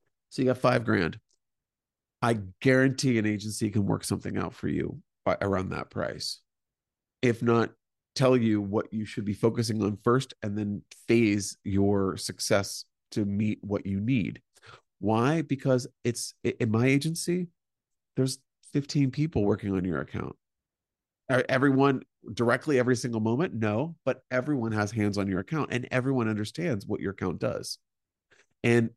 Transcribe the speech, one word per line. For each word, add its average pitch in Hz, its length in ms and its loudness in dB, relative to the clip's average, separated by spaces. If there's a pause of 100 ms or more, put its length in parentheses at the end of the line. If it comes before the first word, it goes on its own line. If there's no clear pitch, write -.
(300)
So - 120 -6
you 127 60 2
got 123 100 0
five 123 280 2
grand. 101 340 0 (1000)
I 117 180 2 (220)
guarantee 131 560 4
an 107 80 0
agency 107 440 -2
can 101 160 0
work 104 180 0
something 98 340 -4
out 92 160 -4
for - 140 -8
you - 340 -4 (240)
by, - 160 0
around 95 280 -2
that - 200 -8
price. - 500 -8 (800)
If 117 200 2
not, 117 300 4 (440)
tell 127 220 4
you 107 240 2
what 101 320 -2
you 107 120 -6
should 104 200 -8
be 104 80 -2
focusing 110 480 0
on 101 220 0
first 127 300 2 (100)
and 104 140 -4
then 104 260 -4 (240)
phase 107 560 4
your 98 540 2
success - 680 -2 (260)
to 107 140 -2
meet 104 360 -2
what 98 240 -4
you 98 140 -2
need. 107 420 -2 (580)
Why? 117 420 2
Because 135 460 0 (160)
it's, - 300 -4 (120)
i-, 117 140 0
in 113 120 0
my 113 140 2
agency, 165 600 0 (680)
there's 131 240 -2 (340)
fifteen 143 380 0
people 147 320 0
working 101 300 0
on 92 100 0
your 85 160 -2
account. - 360 -8 (920)
Are 127 200 2
everyone 135 540 4 (300)
directly 123 440 2
every 123 180 4
single 113 260 -4
moment? 117 320 0
No, 113 420 -2 (100)
but 127 240 -2
everyone 127 440 -2
has 104 180 0
hands 104 260 0
on 98 100 -2
your 92 120 0
account 139 320 -4
and 123 200 -4
everyone 127 360 0
understands 110 580 -4
what 104 160 -4
your 95 100 -4
account 92 280 -4
does. - 400 -6 (840)
And 117 340 4